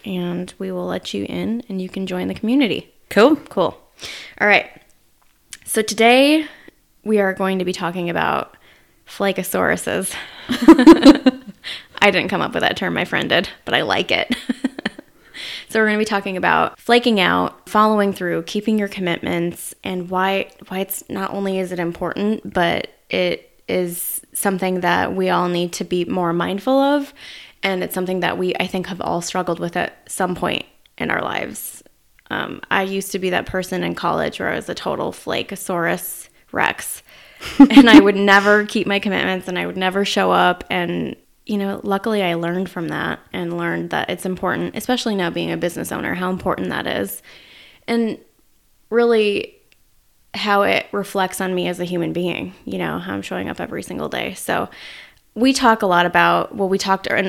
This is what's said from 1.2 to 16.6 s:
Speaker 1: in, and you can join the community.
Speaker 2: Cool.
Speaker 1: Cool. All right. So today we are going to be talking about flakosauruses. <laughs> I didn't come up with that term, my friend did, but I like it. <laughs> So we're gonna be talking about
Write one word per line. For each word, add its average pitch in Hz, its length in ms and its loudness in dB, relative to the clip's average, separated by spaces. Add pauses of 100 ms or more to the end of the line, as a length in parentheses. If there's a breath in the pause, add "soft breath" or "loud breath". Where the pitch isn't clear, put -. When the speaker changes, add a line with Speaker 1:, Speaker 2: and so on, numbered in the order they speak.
Speaker 1:
in, 208 380 -6
and 190 140 -8
you 185 80 -8
can 190 180 -8
join 180 200 -6
the 190 80 -4
community. 226 560 0 (180)
Speaker 2:
Cool. 262 260 6 (140)
Speaker 1:
Cool. 151 260 -2 (640 loud breath)
All 202 80 2
right. 202 200 4 (960)
So - 160 -2
today 247 640 4 (580 loud breath)
we 214 160 2
are 190 140 2
going 190 260 -2
to 180 60 -2
be 180 80 -2
talking 175 360 -4
about 160 460 -2 (520 soft breath)
flakosauruses. 190 1040 -2 (360 loud breath)
<laughs> 269 880 8 (680 loud breath)
I 202 60 8
didn't 185 200 2
come 185 120 -2
up - 120 -4
with 170 80 -2
that - 160 0
term, 175 180 -2
my 160 100 -2
friend - 240 -2
did, 170 200 2 (160)
but - 100 -8
I 139 60 2
like 98 300 0
it. - 300 0
<laughs> - 40 -18 (1200 loud breath)
So 220 100 0
we're 220 60 4
gonna 214 140 2
be 214 60 2
talking 202 300 -2
about 180 460 2